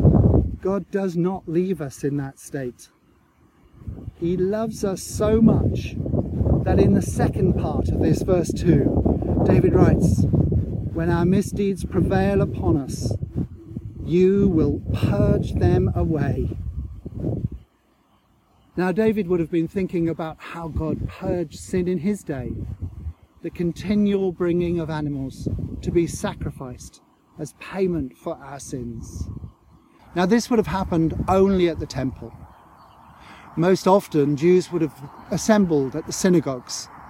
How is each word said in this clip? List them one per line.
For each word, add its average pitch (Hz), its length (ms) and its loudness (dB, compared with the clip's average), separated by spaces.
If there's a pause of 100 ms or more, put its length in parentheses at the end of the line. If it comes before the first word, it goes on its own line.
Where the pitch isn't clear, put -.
(600)
God 190 300 -4
does 196 260 -2
not 180 320 -2
leave 175 320 -2
us 143 240 -8
in 143 120 -2
that 139 220 -8
state. 131 500 -10 (1300)
He 175 220 -2
loves 214 480 -2
us 190 180 -4
so 220 380 2
much - 560 2 (640)
that 190 160 2
in 196 140 6
the 190 80 4
second - 540 0
part - 340 -2
of - 100 0
this 156 220 2
verse 180 320 0
two, - 920 2
David - 280 6
writes, - 500 6 (720)
"When 165 160 -2
our 175 160 2
misdeeds 196 580 0
prevail 190 560 2
upon - 380 0
us, - 360 -4 (920)
you 190 420 4
will 165 340 2 (100)
purge - 640 2
them 180 400 4
away." 143 640 -2 (2250)
Now, 180 160 0
David 208 360 0
would 180 120 2
have 156 120 -4
been 165 160 0
thinking 175 420 -2
about 160 300 -6
how 170 280 -12
God 156 400 -4
purged 175 520 -4
sin 180 280 -2
in 180 120 0
his 196 240 -2
day, 127 320 -6 (880)
the 165 80 -8
continual 196 800 0
bringing 175 480 0
of 156 100 -4
animals 143 580 -6 (340)
to - 100 -4
be 170 160 2
sacrificed 147 920 -10 (360)
as 151 220 -10
payment 170 580 -4
for 165 200 -8
our 139 220 -16
sins. 120 680 -10 (880)
Now, 180 100 2
this 214 240 2
would 240 80 2
have 208 100 0
happened 165 600 -2
only 190 420 4
at 156 80 -4
the 156 80 -8
temple. 127 480 -8 (1200)
Most 180 320 2
often, 156 480 4
Jews 170 360 4
would 165 100 -2
have 143 260 -4 (220)
assembled 165 640 2
at 160 120 -8
the - 60 -10
synagogues, 143 760 0 (200)